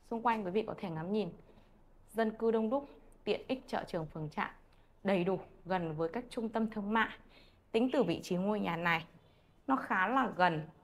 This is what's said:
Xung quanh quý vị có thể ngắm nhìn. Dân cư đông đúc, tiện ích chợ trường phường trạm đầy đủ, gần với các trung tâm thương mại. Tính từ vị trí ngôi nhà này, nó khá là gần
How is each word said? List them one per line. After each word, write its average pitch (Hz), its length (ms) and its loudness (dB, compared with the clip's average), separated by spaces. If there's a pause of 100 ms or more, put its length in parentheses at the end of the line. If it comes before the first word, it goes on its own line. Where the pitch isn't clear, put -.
(100)
Xung 233 120 -6
quanh 226 220 0
quý 175 60 -4
vị 208 160 0
có 175 120 -6
thể 185 120 -8
ngắm 165 220 -6
nhìn. 208 160 -2 (840)
Dân 220 180 0
cư 226 200 0
đông 220 200 2
đúc, 277 180 -2 (360)
tiện - 240 0
ích 262 180 -4
chợ - 220 -4
trường 160 180 -4
phường 156 220 -8
trạm - 220 -2 (540)
đầy 185 200 4
đủ, 185 140 2 (260)
gần 170 320 -2
với 165 120 0
các 240 220 -4
trung 226 180 -4
tâm 220 220 0
thương 208 220 -4
mại. 220 180 2 (640)
Tính 247 200 4
từ 277 100 4
vị 170 200 2
trí 180 140 -2
ngôi 202 240 0
nhà 175 160 -2
này, 165 280 2 (600)
nó 262 100 4
khá 202 320 2
là 240 280 2
gần 165 300 4 (180)